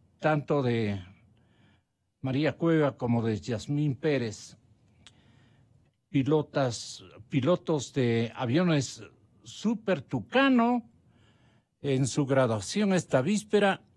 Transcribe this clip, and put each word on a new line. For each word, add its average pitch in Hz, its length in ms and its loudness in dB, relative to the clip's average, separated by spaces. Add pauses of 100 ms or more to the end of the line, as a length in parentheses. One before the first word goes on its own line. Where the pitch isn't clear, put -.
(200)
tanto 147 440 0
de 110 380 -2 (1200)
María 135 340 -2
Cueva 160 400 2
como 120 260 0
de 110 160 0
Yasmín 139 580 -4
Pérez, 131 640 -4 (1500)
pilotas, 139 920 -2 (260)
pilotos 156 640 -2
de 117 420 0
aviones 143 680 0 (400)
Super 202 580 -4
Tucano, 240 880 0 (920)
en 135 260 0
su 147 180 0
graduación 131 680 2
esta 147 280 0
víspera, 202 600 0 (160)